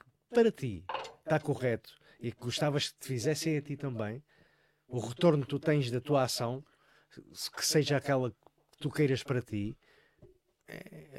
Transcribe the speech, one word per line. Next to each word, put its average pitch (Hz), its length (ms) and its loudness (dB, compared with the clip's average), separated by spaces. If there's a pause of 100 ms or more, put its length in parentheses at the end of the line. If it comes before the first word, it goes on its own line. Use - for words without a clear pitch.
(300)
para 233 200 6
ti 110 320 -4 (420)
tá 156 140 2
correto 131 540 -2 (280)
e 117 120 -6
que - 80 -16
gostavas 143 520 0
que - 80 -20
te - 80 -14
fizessem 147 500 0
a - 20 -4
ti 139 160 -8
também, 120 460 -6 (680)
o 123 100 -4
retorno 143 440 2
que 123 80 -8
tu 139 80 -2
tens 147 320 2
da 123 100 0
tua 139 220 2
ação, 127 420 -2 (680)
se-, - 160 -10
que - 160 -4
seja 147 320 4
aquela 131 320 0
que - 500 -20
tu 147 100 -2
queiras 135 320 2
para 123 200 -2
ti, 107 340 -4 (880)
é, - 420 -16 (100)